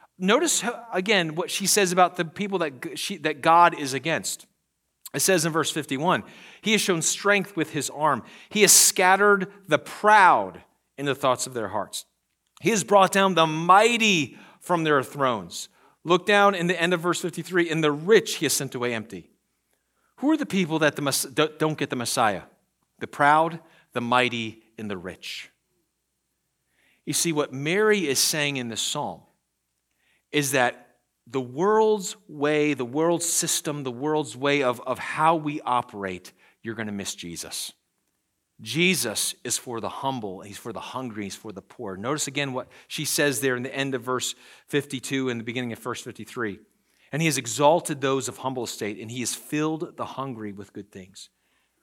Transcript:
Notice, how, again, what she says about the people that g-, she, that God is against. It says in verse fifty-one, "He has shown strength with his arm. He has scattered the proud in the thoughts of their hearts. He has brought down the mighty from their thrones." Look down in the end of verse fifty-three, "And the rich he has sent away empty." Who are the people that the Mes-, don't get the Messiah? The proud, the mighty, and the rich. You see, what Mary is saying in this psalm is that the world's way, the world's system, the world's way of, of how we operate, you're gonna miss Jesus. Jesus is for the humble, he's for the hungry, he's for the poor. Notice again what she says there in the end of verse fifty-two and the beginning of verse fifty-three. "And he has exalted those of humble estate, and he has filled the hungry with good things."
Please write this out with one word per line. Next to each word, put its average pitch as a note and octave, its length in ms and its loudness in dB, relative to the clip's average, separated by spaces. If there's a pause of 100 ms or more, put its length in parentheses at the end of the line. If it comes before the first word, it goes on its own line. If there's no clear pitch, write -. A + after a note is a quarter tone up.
(200)
Notice, A#3+ 400 2
how, A3 320 -8
again, F#3 440 0
what E3+ 140 -4
she - 160 -4
says F3+ 280 2
about F3 240 4
the F3 80 -2
people G3 340 -6
that C#3+ 220 -4
g-, D3+ 160 -12
she, G3 220 -8
that D3 200 -4
God E3 400 6
is C3+ 140 -4
against. C3+ 540 -4 (640)
It C#3+ 80 -2
says F3 240 2
in D#3+ 80 -2
verse D#3 180 0
fifty-one, C#3+ 520 -2 (380)
"He G#3+ 120 0
has G#3 80 2
shown E3+ 200 0
strength - 540 0
with D#3 160 -2
his C#3+ 180 -4
arm. C#3+ 320 0 (280)
He G#3 140 4
has F3 100 8
scattered F#3+ 760 6 (220)
the D3+ 100 4
proud D3+ 840 6 (360)
in C#3 80 -6
the C3+ 100 0
thoughts B2+ 320 0
of C3 60 -14
their A2 160 -4
hearts. G2 360 -6 (540)
He F3 120 2
has G#3+ 120 0
brought F#3+ 300 6
down G3 220 4
the E3 120 4
mighty F#3+ 920 4 (220)
from E3+ 240 0
their D3 200 4
thrones." A#2 640 -4 (340)
Look F3 220 2
down G3+ 280 6
in F3 140 -2
the F3 120 0
end E3+ 140 2
of E3+ 60 0
verse E3+ 220 -2
fifty-three, E3+ 480 -2
"And D#3 120 0
the D3 120 2
rich F3 420 4
he E3 100 -4
has C3 60 2
sent C3+ 240 -4
away A#2+ 180 -2
empty." G2+ 360 -10 (880)
Who C4+ 120 0
are D#4 80 4
the C#4+ 80 -2
people E3+ 340 0
that D3 160 4
the D3 60 -6
Mes-, C#3 220 0
don't D3+ 560 0
get C#3 100 -4
the C#3+ 60 -4
Messiah? A2+ 480 0 (560)
The - 80 -8
proud, D#3+ 520 4 (340)
the A#2+ 80 -4
mighty, A#2+ 600 0 (160)
and G#2+ 100 -10
the G2+ 100 -6
rich. - 520 -14 (1600)
You D#3 60 -4
see, E3+ 200 0
what D3 180 -2
Mary F3+ 560 0
is C3 120 0
saying C#3+ 380 0
in A#2+ 120 -6
this G#2+ 120 -6
psalm A2+ 400 -6 (1080)
is C#3+ 200 0
that B2 380 0 (360)
the C3+ 160 -4
world's G3+ 760 0 (120)
way, D3+ 480 0
the B2 100 -4
world's D#3+ 400 0
system, - 560 -2
the C3 100 -6
world's C#3 460 -4
way C#3+ 240 0
of, B2 200 0
of B2 180 -6
how D#3+ 380 2
we D3+ 240 -4
operate, G2+ 720 -4 (280)
you're A2 140 -10
gonna G#2+ 160 -8
miss G2 240 -8
Jesus. - 580 -10 (880)
Jesus A#2+ 720 0 (100)
is B2 140 -4
for A2+ 240 -8
the G2 80 -4
humble, A2 520 -6
he's G2+ 180 -16
for A#2 120 -12
the G2 80 -10
hungry, A2+ 440 -10
he's F#2+ 120 -10
for G#2+ 160 -16
the F#2+ 120 -14
poor. F#2+ 340 -12
Notice C3+ 300 -4
again C#3 260 -6
what B2+ 140 -8 (200)
she - 180 -8
says C#3+ 340 0
there C3 160 0
in B2 80 -6
the C3 120 -10
end C3+ 200 -4
of A#2+ 80 -6
verse B2+ 320 -6 (320)
fifty-two C3+ 640 -4
and A#2 100 -4
the A2+ 60 -10
beginning A#2+ 280 -6
of G#2 60 -14
verse A#2+ 220 -8
fifty-three. G#2+ 580 -10 (520)
"And D3+ 100 -4
he E3 40 2
has C#3+ 120 2
exalted C#3+ 640 0
those C3+ 300 -2
of G2+ 80 -12
humble B2+ 260 -6
estate, G#2+ 340 -8
and A2 140 -12
he B2+ 80 -10
has A2+ 160 -4
filled D#3 640 -6
the A#2 80 -8
hungry A2 480 -10
with F#2+ 200 -16
good G2+ 180 -16
things." F#2+ 380 -20 (540)